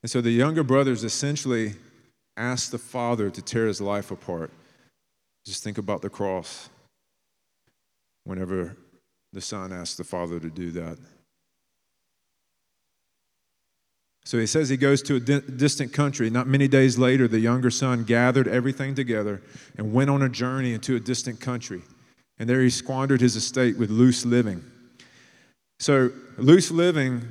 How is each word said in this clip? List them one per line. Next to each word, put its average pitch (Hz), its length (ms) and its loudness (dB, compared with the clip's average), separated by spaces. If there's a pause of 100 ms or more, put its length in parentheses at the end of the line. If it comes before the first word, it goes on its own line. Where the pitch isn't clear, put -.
And 117 80 -8
so 127 120 0
the 117 100 2
younger 151 320 2
brothers 131 400 2
essentially 120 720 -4 (640)
ask 120 340 -6
the 120 60 -8
Father 120 520 -4
to 90 120 -12
tear 113 260 -2
his 101 140 -4
life 101 300 -4
apart. 85 380 -10 (960)
Just 101 160 -12
think 107 160 -8
about 101 240 -6
the 101 80 -8
cross 92 600 -8 (1500)
whenever 92 540 -8 (560)
the 98 80 -14
Son 95 320 -12
asks 87 240 -12
the 87 80 -12
Father 87 340 -8
to 82 100 -10
do 85 220 -10
that. 82 260 -10 (3250)
So 120 80 -2
he 113 80 0
says 151 240 0
he 135 80 0
goes 139 260 4
to 139 120 0
a 127 40 0
di-, 139 200 0
distant 135 520 -2
country. 139 380 0
Not 123 160 0
many 135 220 4
days 131 320 6
later, 127 280 6
the 110 120 2
younger 123 320 2
son 123 320 -2
gathered 123 440 2
everything 131 460 -2
together 107 480 -4 (340)
and 107 160 -6
went 135 200 4
on 139 100 2
a 135 80 2
journey 123 440 -4
into 123 220 -2
a 113 40 -2
distant 117 400 -6
country. 117 420 -8 (560)
And 117 100 -6
there 131 140 4
he 127 80 6
squandered 131 520 0
his 120 140 4
estate 120 400 0
with 110 140 -2
loose 123 360 4
living. 110 380 0 (1160)
So 131 320 2 (260)
loose 151 320 6
living 147 600 0